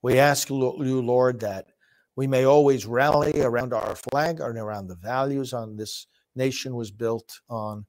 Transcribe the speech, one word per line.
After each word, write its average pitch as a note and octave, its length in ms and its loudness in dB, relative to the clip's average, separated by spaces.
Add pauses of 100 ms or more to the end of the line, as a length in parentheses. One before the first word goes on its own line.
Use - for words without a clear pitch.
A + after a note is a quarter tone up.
We B2 160 4
ask C#3 320 4
lo-, C3+ 320 0
you, C3 200 0
Lord, B2 400 2
that G2 260 -6 (480)
we C3+ 100 -2
may C3 200 2
always C#3 400 6
rally D3 560 2
around A#2+ 320 0
our A2 220 -4
flag D#3 440 -4
and A#2 180 -6
around G#2+ 300 -8
the F#2 80 -12
values C3 580 -4
on A2 220 -10
this - 320 -10 (300)
nation C3 380 -2
was A2+ 160 -6
built A2+ 480 -6 (100)
on G#2+ 400 -8